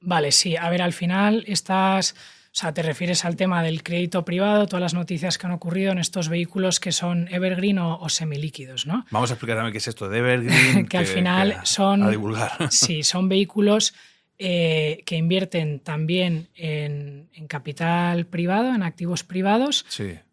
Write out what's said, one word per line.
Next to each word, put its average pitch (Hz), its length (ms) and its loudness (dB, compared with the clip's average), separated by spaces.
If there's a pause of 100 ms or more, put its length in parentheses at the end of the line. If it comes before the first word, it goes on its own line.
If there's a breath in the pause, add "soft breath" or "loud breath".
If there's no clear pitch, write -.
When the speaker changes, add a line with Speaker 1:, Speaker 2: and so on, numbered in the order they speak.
Speaker 1:
Vale, 165 280 0
sí. 165 260 2
A 170 120 -2
ver, 175 140 0
al 175 100 0
final 196 540 2
estás, 190 680 0 (340 loud breath)
o - 40 -
sea, 165 220 -4
te 170 80 -4
refieres 170 420 -2
al 170 120 -2
tema 180 260 0
del 160 200 -2
crédito 175 440 -2
privado, 202 400 2
todas 180 160 -2
las 170 100 0
noticias 175 460 -4
que - 80 -8
han 180 80 -2
ocurrido 180 380 -2
en 185 40 0
estos 170 320 -2
vehículos 175 520 0
que 170 120 -4
son 175 380 0
evergreen 185 480 0
o, 165 180 0
o 156 140 -6
semilíquidos, 143 760 -6
¿no? 190 240 -2
Speaker 2:
Vamos 117 200 2
a 123 40 -2
explicar 113 220 -4
también 113 160 -2
qué 107 60 -6
es - 100 -6
esto 104 220 -8
de 107 80 0
evergreen, 123 680 4
Speaker 1:
<laughs> - 40 -10
Que 180 80 0
al 175 80 2
Speaker 2:
que, 190 60 -2
Speaker 1:
final 185 480 2
Speaker 2:
que - 60 -4
Speaker 1:
son 202 360 4
Speaker 2:
a 202 80 4
divulgar. 110 420 -2 (100)
<laughs> 143 80 0
Speaker 1:
Sí, 156 320 2
son 185 280 2
vehículos, 202 640 2 (440 loud breath)
eh, 160 680 0
que 170 100 -4
invierten 165 640 0
también 165 760 -2
en, 147 760 -8
en 156 140 -18
capital 170 800 -2
privado, 190 480 0
en 208 80 0
activos 170 420 -4
privados, 208 640 0
Speaker 2:
Sí. 92 300 -8 (140)